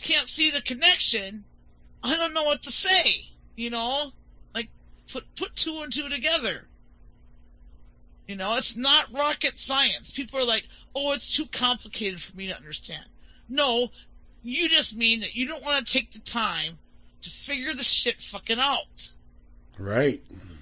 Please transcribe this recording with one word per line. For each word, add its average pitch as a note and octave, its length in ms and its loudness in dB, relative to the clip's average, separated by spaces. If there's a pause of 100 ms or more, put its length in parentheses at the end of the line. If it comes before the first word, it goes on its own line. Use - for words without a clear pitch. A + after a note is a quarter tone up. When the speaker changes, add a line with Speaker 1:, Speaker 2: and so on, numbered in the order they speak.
Speaker 1:
can't D4+ 300 2
see D#4 140 6
the C#4+ 120 -2
connection, A#3 840 2 (580)
I B3+ 140 2
don't E4 160 2
know D#4 120 0
what D4 180 2
to C#4 80 -12
say, F4 420 4 (440)
you A#3 140 -4
know? C4 420 -2 (420)
Like, A3+ 140 -4 (440)
put, C4 120 -8 (140)
put E4+ 100 -2 (160)
two D#4 180 -4
and D4 100 -8
two C#4+ 160 -4
together. C4+ 580 0 (1600)
You G3 100 -8
know, G3 180 -2
it's B3 200 -2
not C#4 380 4
rocket C#4+ 400 2 (160)
science. C4 380 2 (100)
People C4+ 240 -4
are B3+ 60 4
like, A3 160 2 (340)
"Oh, C#4+ 160 0
it's B3+ 120 -2 (120)
too D4+ 80 0 (140)
complicated A3 600 -2 (120)
for - 60 -16
me F#3+ 100 -8
to F#3 100 -6
understand." D3+ 480 -12 (460)
No, B3 380 4 (540)
you C#4 280 0
just D#4 260 4
mean A3+ 240 4
that F#3 140 -6
you B3+ 120 0
don't D4 160 -6
wanna C#4 300 2
take C4 220 2
the G#3+ 60 -14 (120)
time E3+ 460 -2 (440)
to - 60 -12 (180)
figure C#4 280 -2
the C4 100 -6 (180)
shit A#3 120 2 (180)
fucking A3+ 260 -2
out. C4+ 280 0 (920)
Speaker 2:
Right. A2 440 2 (400)